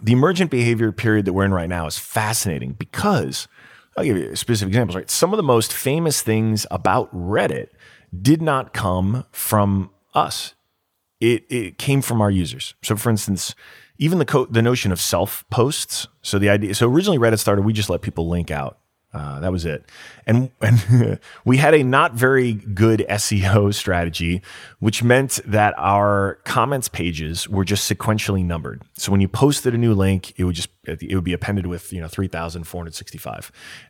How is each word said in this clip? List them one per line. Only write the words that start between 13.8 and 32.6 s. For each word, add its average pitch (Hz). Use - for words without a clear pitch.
even 160
the 151
co-, 135
the 117
notion 117
of 85
self -
posts. -
So -
the 101
idea, 101
so 120
originally 175
Reddit 113
started, 101
we 104
just 104
let 87
people 85
link 85
out. 71
Uh, 71
that 87
was 92
it. 78
And, 123
and 110
<laughs> -
we 123
had 151
a 151
not 135
very 127
good 107
S -
E 98
O 101
strategy, 87
which 107
meant 127
that 104
our 101
comments 127
pages 80
were 98
just 101
sequentially 104
numbered. 82
So -
when 98
you 95
posted 135
a 117
new 117
link, 95
it 92
would 90
just, 82
it 78
would 95
be 90
appended 95
with, 87
you 90
know, 82
three 95
thousand 82